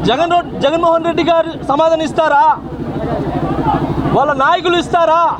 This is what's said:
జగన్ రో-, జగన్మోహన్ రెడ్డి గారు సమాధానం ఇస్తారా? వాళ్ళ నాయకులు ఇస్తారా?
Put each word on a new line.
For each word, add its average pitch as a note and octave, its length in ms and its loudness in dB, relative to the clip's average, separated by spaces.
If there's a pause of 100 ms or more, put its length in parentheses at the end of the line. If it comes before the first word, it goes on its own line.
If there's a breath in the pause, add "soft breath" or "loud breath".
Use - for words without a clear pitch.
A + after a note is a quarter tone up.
జగన్ D#4+ 260 0
రో-, E4+ 300 -2
జగన్మోహన్ E4 440 2
రెడ్డి E4 220 0
గారు E4 200 2 (200)
సమాధానం D#4+ 380 2
ఇస్తారా? D4 360 2 (1700)
వాళ్ళ C#4+ 160 2 (120)
నాయకులు F4 380 2
ఇస్తారా? E4 400 2 (160)